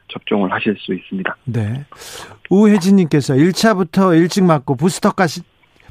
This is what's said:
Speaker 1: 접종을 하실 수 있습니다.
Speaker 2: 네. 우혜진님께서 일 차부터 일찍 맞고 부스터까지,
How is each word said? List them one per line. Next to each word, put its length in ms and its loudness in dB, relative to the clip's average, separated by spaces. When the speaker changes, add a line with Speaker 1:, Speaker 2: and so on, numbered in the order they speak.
Speaker 1:
접종을 440 -4
하실 260 -4
수 160 -8
있습니다. 500 -8
Speaker 2:
네. 400 -6
우혜진님께서 880 2
일 160 4
차부터 600 0
일찍 300 2
맞고 320 0
부스터까지, 680 -2